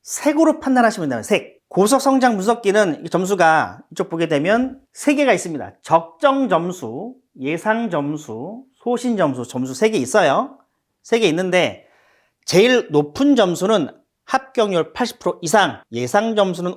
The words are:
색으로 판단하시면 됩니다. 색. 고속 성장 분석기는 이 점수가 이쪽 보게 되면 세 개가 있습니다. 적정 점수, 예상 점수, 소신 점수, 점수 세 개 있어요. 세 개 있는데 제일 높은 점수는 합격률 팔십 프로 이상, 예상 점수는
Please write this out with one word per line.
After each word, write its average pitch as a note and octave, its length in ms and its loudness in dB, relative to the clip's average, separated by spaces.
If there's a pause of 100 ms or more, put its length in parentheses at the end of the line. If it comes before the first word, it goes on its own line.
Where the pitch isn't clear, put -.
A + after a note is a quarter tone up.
색으로 D#4 580 0
판단하시면 A3+ 500 0
됩니다. A#2 140 -4
색. - 340 -2 (120)
고속 G#3+ 300 2
성장 C4 380 2
분석기는 G3+ 680 0
이 E3 40 -10
점수가 E3 720 2 (100)
이쪽 - 180 -8
보게 E3 180 -4
되면 G3+ 520 0 (140)
세 D4 220 0
개가 C4+ 180 2
있습니다. D3+ 480 -6
적정 C4+ 640 0
점수, F3 680 -4 (240)
예상 G#3 500 -4
점수, D3 760 -8 (120)
소신 A#3+ 420 -4
점수, D3 260 -2
점수 C3 300 -6
세 G#3+ 160 0
개 A3 80 -2
있어요. F3+ 640 0 (440)
세 A#3 160 0
개 A3 80 2
있는데 E3+ 580 0 (600)
제일 A#3 460 4
높은 D3+ 440 2
점수는 F#3 540 0 (340)
합격률 G#3 720 -2
팔십 - 260 -6
프로 - 220 -4
이상, E3 400 0 (100)
예상 G3+ 440 -2
점수는 F3+ 420 -2